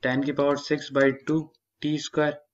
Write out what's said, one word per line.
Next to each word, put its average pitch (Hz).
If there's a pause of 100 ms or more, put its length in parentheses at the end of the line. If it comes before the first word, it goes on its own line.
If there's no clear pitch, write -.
ten 131
की 147
पावर 143
सिक्स 143
by 139 (160)
टू 156 (420)
टी 151
स्क्वायर 147 (140)